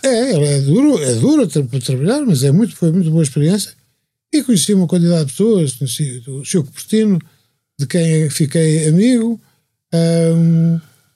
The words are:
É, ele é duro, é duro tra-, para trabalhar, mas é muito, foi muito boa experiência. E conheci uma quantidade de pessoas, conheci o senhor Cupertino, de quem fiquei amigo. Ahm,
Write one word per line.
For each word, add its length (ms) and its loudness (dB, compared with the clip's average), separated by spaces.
É, 300 0
ele 120 0
é 160 0
duro, 420 2
é 120 -2
duro 320 2
tra-, 160 -2
para 160 -6
trabalhar, 460 -2
mas 180 2
é 80 2
muito, 240 2
foi 160 0
muito 200 0
boa 120 2
experiência. 480 -2
E 100 0
conheci 300 0
uma 140 2
quantidade 380 0
de 60 -6
pessoas, 420 0
conheci 540 -8
o 160 -12
senhor 200 -2
Cupertino, 560 -2
de 80 -6
quem 420 0
fiquei 580 0
amigo. 520 2
Ahm, 880 2